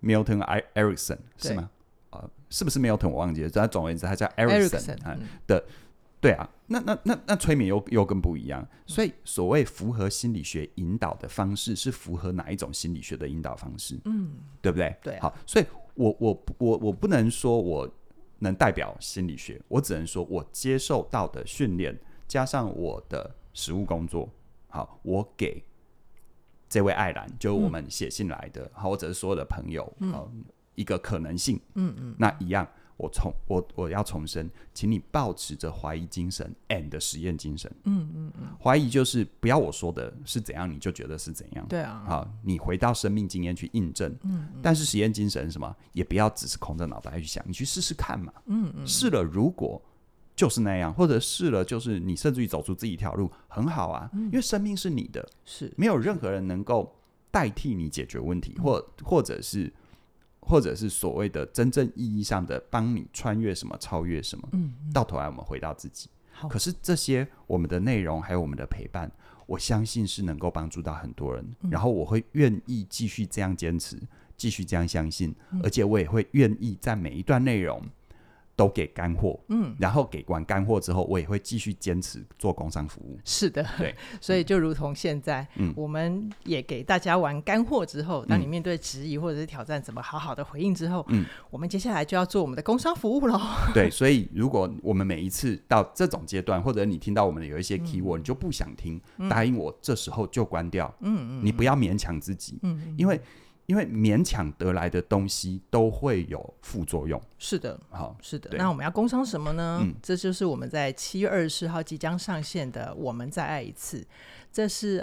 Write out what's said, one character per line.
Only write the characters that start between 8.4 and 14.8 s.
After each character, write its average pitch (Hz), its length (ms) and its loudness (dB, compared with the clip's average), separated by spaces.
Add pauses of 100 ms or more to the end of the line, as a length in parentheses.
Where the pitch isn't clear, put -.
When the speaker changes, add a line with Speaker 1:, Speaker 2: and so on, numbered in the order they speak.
Speaker 1:
样。 67 140 -4
Speaker 2:
嗯。 131 60 -10 (180)
Speaker 1:
所 165 180 0
以 185 100 0 (100)
所 - 240 0
谓 139 160 6
符 110 280 -4
合 104 180 0
心 117 240 -2
理 87 100 -2
学 76 320 -6
引 92 220 -2
导 82 180 -2
的 - 120 -10
方 98 280 -2
式， 107 200 -2
是 131 160 -2
符 87 240 -6
合 90 160 -4
哪 87 200 -4
一 98 40 -2
种 73 180 -6
心 85 200 -4
理 76 80 -8
学 - 140 -10
的 73 120 -6
引 78 140 -6
导 69 140 -6
方 - 220 -12
式？ - 280 -8
Speaker 2:
嗯。 202 260 -2 (300)
Speaker 1:
对 95 100 2
不 82 60 0
对？ 82 240 0